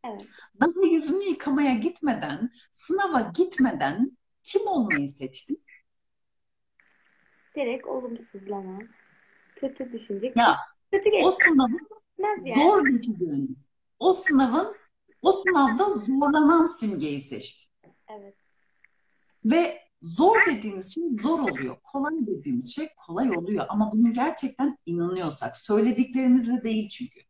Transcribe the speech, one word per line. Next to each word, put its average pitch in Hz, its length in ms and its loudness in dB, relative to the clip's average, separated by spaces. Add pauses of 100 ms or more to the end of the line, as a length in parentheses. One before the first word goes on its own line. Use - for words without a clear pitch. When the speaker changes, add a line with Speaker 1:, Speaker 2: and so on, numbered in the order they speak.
Speaker 1:
Evet. 208 240 -14 (320)
Speaker 2:
Daha 339 260 4
yüzünü 330 380 0
yıkamaya 285 500 0
gitmeden, 214 760 -4 (220)
sınava 311 640 -2
gitmeden 240 800 0 (260)
kim 403 240 -2
olmayı 214 420 0
seçtin? - 560 -10 (1900)
Speaker 1:
Direkt 254 300 -4
olumsuzlama, 202 920 -10 (760)
kötü 262 360 -8
düşünce, 226 440 -8
Speaker 2:
Ya, 233 200 4 (360)
Speaker 1:
kötü 392 180 2
geçti. 370 160 4
Speaker 2:
o 370 40 6
sınavın 269 480 4 (400)
Speaker 1:
Bitmez 403 260 -2
yani. 262 180 2
Speaker 2:
zor 359 240 6
geçeceğini, 180 600 -2 (500)
o 359 140 4
sınavın, 302 640 2 (460)
o 381 100 6
sınavda 349 580 2
zorlanan 294 760 4 (120)
simgeyi 151 400 -4
seçtin. - 520 -14 (360)
Speaker 1:
Evet. 202 280 -20 (1080)
Speaker 2:
Ve 311 360 2 (220)
zor 349 440 4
dediğimiz 208 480 -4
şey 330 100 -6 (180)
zor 311 160 0
oluyor. 139 440 -4
Kolay 277 300 -4 (140)
dediğimiz 139 480 -6
şey 302 220 -6
kolay 214 340 -4
oluyor. 180 380 -4
Ama 208 240 0
bunu 226 200 4
gerçekten 277 720 -4
inanıyorsak, 170 720 -4
söylediklerimizle 247 1080 2
değil 214 240 -2
çünkü. - 420 -14